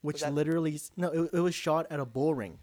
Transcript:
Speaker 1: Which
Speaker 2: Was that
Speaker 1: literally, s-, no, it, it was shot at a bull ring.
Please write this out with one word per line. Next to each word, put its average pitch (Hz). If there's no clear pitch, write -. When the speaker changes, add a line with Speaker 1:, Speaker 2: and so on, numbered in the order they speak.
Speaker 1:
Which 147
Speaker 2:
Was -
that 147
Speaker 1:
literally, 151
s-, -
no, 175
it, 165
it 170
was 175
shot 160
at 147
a 135
bull 131
ring. 98